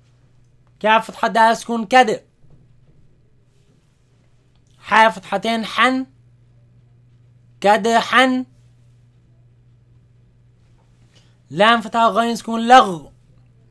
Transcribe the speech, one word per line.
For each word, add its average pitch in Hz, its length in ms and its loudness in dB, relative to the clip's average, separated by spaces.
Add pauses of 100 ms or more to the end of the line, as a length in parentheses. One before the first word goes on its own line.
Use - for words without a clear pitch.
(800)
كاف 220 300 0
فتحة - 180 -6
دال 226 280 2
سكون 226 300 -8
كد. 233 380 2 (2500)
حاء 220 320 2
فتحتين 220 540 -6
حن. 254 420 -2 (1500)
كدحا. 233 840 0 (3000)
لام 214 300 0
فتحة 226 280 -2
غين 233 280 -2
سكون 226 320 -6
لغ. 196 400 4 (640)